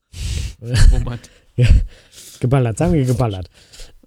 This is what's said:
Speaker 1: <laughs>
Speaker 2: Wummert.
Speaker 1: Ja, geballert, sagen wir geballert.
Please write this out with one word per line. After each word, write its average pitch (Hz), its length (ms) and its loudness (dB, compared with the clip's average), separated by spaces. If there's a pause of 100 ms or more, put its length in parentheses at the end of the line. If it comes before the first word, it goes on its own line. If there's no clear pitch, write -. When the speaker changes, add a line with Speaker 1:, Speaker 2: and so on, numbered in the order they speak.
(120)
Speaker 1:
<laughs> - 480 -8 (300)
Speaker 2:
Wummert. 123 380 -4 (280)
Speaker 1:
Ja, 123 100 2 (720)
geballert, 123 400 -2
sagen 151 160 0
wir 139 100 0
geballert. 110 460 -4 (560)